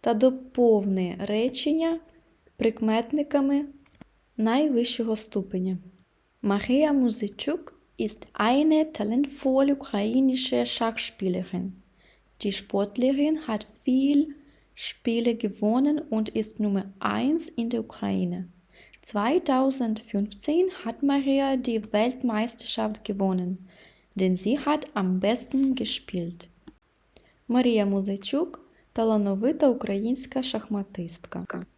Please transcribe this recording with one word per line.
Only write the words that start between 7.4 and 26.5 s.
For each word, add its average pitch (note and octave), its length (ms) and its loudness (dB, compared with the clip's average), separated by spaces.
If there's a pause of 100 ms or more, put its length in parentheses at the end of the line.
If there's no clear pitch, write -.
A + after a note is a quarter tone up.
ist - 360 -4
eine D#4 580 4
talentvolle C4 800 0
ukrainische B3+ 920 0
Schachspielerin. F#3+ 1040 -4 (720)
Die G3+ 100 -2
Sportlerin C4 840 0 (120)
hat G#3+ 180 -4 (200)
viel C#4 400 4 (500)
Spiele A#3 580 -2
gewonnen A#3 640 0 (100)
und A3 200 -2
ist A3 280 -4
Nummer G3+ 260 0 (140)
eins B3+ 500 0
in A#3 220 -4
der A#3 100 -2
Ukraine. F#3+ 640 -4 (580)
Zweitausendfünfzehn C4 1600 0 (180)
hat A3+ 180 -6
Maria C#4 540 2
die A#3 240 0 (120)
Weltmeisterschaft A3 1120 0
gewonnen, F#3+ 640 -2 (480)
denn F#3 200 2
sie A3+ 220 0
hat D4+ 360 0
am F#3 260 0
besten B3+ 540 0
gespielt. F3 720 -6 (1000)